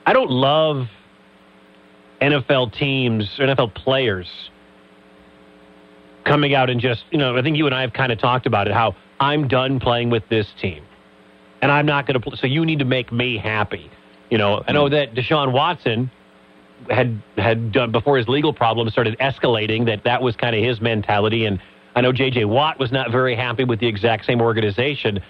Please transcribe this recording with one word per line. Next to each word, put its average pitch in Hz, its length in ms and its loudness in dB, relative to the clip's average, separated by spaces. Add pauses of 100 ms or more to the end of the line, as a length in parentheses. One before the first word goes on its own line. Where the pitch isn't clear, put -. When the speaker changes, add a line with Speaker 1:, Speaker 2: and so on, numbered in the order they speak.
Speaker 1:
I 190 80 4
don't 151 180 0
love 139 560 2 (1300)
N 139 100 2
F 143 180 0
L 127 200 2
teams, 123 600 -2 (120)
N 135 80 2
F 131 100 0
L 120 80 2
players 110 600 -2 (1900)
coming 143 320 2
out 127 140 2
and 123 100 -2
just, 120 320 -2
you 160 60 -2
know, 127 200 0
I 127 40 0
think 151 160 0
you 156 80 2
and 131 100 0
I 131 60 -2
have 123 120 -4
kinda 127 220 -2
talked 123 300 0
about 104 220 0
it, 101 60 -2
how 113 220 2 (240)
I'm 143 280 0
done 131 320 0
playing 120 300 0
with 117 180 0
this 110 200 0 (120)
team. 80 240 -8 (800)
And 135 100 2
I'm 147 140 2
not 143 220 0
gonna 131 120 0
pl-, 120 160 -10
so 135 120 -4
you 156 180 0
need 160 140 0
to 131 60 0
make 127 280 -2
me 120 240 0
happy. 104 520 -4 (400)
You 117 80 2
know, 101 300 2
I 123 60 -2
know 147 120 4
Speaker 2:
Mm. 139 60 0
Speaker 1:
that 139 240 0
Deshaun 139 380 0
Watson 131 560 0 (800)
had, 117 320 0 (160)
had 113 340 0
done 120 200 0
before 127 260 2
his 113 100 0
legal 147 260 0
problems 113 380 0
started 113 280 0
escalating, 117 680 0
that 107 160 -2
that 120 180 0
was 123 140 0
kinda 117 240 -2
his 113 220 0
mentality. 110 640 0
And 98 140 -2 (360)
I 123 60 2
know 127 100 4
J 131 200 0
J 120 140 0
Watt 139 340 0
was 123 120 -2
not 131 200 -2
very 127 240 2
happy 123 280 -2
with 117 160 0
the 120 80 0
exact 110 380 0
same 120 160 2
organization. 110 800 0 (100)